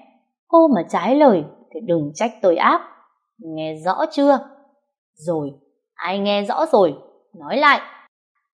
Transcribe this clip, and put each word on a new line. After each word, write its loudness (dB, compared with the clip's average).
Cô 6
mà 0
trái 0
lời 4
thì -12
đừng -2
trách -4
tôi 4
ác. 2
Nghe -10
rõ -2
chưa?" 2
"Rồi, -8
ai -8
nghe -2
rõ -4
rồi? 4
Nói -8
lại." 2